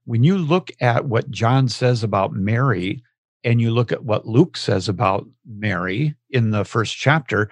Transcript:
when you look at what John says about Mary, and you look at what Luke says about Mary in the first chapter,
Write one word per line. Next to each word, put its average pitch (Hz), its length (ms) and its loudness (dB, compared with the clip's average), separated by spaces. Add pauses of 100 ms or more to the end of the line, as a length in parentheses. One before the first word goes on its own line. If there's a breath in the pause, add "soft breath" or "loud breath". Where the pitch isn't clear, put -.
when 117 180 2
you 185 140 6
look 175 420 0
at 120 260 2
what 113 260 -2
John 123 360 2
says 123 360 0
about 98 300 -2
Mary, 107 680 -2 (400)
and 117 180 2
you 117 100 2
look 117 200 0
at - 120 -4
what 107 240 -2
Luke 123 300 2
says 95 320 -2
about 95 360 -2 (200)
Mary 104 680 -4 (140)
in 117 220 0
the 104 140 0
first - 320 -2
chapter, 117 540 0